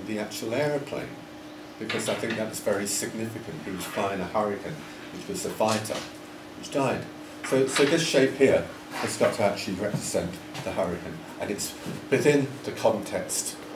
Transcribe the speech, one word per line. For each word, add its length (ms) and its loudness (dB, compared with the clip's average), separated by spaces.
the 100 -2
actual 360 -4
aeroplane, 520 0
because 300 -2
I 60 2
think 220 -2
that 120 -2
was 100 -6
very 300 2
significant. 760 -4
He 60 -6
was 140 -4
flying 360 -2
a 40 -2
Hurricane, 500 0
which 120 -10
was 180 -4
a 40 0
fighter, 440 2
which 140 -10
died. 320 2
So, 200 6
so 160 6
this 200 4
shape 300 6
here 320 8
has 220 -2
got 180 6
to 100 2
actually 320 2
represent 560 0
the 80 -2
Hurricane, 440 -2
and 80 -2
it's 240 -2
within 380 6
the 80 -2
context 840 0